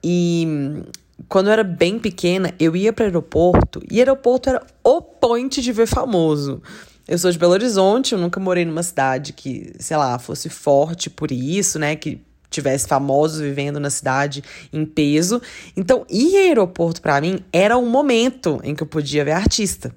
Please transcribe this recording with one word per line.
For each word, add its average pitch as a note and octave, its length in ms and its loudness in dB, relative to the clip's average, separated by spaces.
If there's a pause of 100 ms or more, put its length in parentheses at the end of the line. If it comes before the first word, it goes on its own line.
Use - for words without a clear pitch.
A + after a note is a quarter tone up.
E E3 760 -2 (440)
quando G3 200 2
eu G#3+ 40 4
era A3 120 2
bem F3+ 340 0
pequena, F3+ 600 -2
eu D#3+ 160 2
ia G#3 160 2
pro A3+ 120 -2
aeroporto, E3+ 840 0
e G#3 80 0
aeroporto C4 500 2
era - 160 -2 (200)
o D#4 180 4
point B3+ 580 -2
de A#3+ 120 -2
ver A3 160 2
famoso. D#3 760 0 (460)
Eu F3 100 0
sou F3+ 140 2
de F3 40 -2
Belo F3 180 4
Horizonte, G#3 580 2
eu G3+ 60 0
nunca F3 200 -2
morei F3+ 260 0
numa E3 200 -4
cidade C3+ 480 -2
que, - 480 -12
sei - 160 -4
lá, B2+ 240 0
fosse - 280 -10
forte D3+ 640 0
por D3 220 -6
isso, D#3 480 -2
né, D3+ 160 -2
que - 280 -10 (240)
tivesse C#3 380 -2
famosos C#3+ 540 2
vivendo C#3+ 400 -4
na C#3+ 100 -4
cidade C#3 540 -4 (280)
em D#3 140 -4
peso. D#3 560 0 (340)
Então, G3 320 0
ir D#4 280 2
em F#4+ 140 6
aeroporto F3+ 520 0
pra C#3+ 180 0
mim F3+ 320 -4
era G3+ 240 4
um B3 140 0
momento B3 720 0
em D3 140 -6
que D#3+ 80 -6
eu - 20 -6
podia D3 380 -2
ver D3+ 80 0
artista. F3+ 640 -2